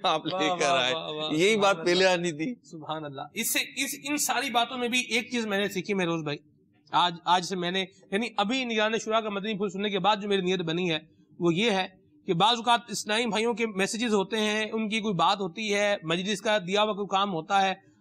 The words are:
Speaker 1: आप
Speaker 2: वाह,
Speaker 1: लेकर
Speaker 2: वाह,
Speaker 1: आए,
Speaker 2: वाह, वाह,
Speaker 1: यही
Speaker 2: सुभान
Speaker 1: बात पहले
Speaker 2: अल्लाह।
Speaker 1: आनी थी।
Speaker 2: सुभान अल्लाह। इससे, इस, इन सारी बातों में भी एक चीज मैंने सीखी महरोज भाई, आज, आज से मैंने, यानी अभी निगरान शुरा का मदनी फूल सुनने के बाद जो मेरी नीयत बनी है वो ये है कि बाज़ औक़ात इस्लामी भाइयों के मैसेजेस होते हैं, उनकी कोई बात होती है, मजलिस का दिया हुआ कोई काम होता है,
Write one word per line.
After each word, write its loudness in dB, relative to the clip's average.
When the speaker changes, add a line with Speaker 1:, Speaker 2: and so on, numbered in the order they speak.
Speaker 1:
आप 2
Speaker 2:
वाह, -2
Speaker 1:
लेकर 2
Speaker 2:
वाह, 4
Speaker 1:
आए, 2
Speaker 2:
वाह, -6
वाह, -4
Speaker 1:
यही 4
Speaker 2:
सुभान 2
Speaker 1:
बात 4
पहले 2
Speaker 2:
अल्लाह। 6
Speaker 1:
आनी 0
थी। -6
Speaker 2:
सुभान -10
अल्लाह। -10
इससे, -2
इस, -6
इन -2
सारी -2
बातों -2
में -2
भी 2
एक 0
चीज 0
मैंने 0
सीखी -4
महरोज 0
भाई, -4
आज, 2
आज 4
से -6
मैंने, 0
यानी -2
अभी 0
निगरान 0
शुरा 0
का -4
मदनी -4
फूल -2
सुनने -4
के -2
बाद 2
जो -6
मेरी 2
नीयत 0
बनी -2
है -4
वो 4
ये 2
है -2
कि 0
बाज़ 4
औक़ात 2
इस्लामी -2
भाइयों 0
के -2
मैसेजेस -2
होते 0
हैं, 0
उनकी -2
कोई 0
बात 2
होती -4
है, 2
मजलिस -2
का 2
दिया 0
हुआ 2
कोई -6
काम 2
होता 0
है, 0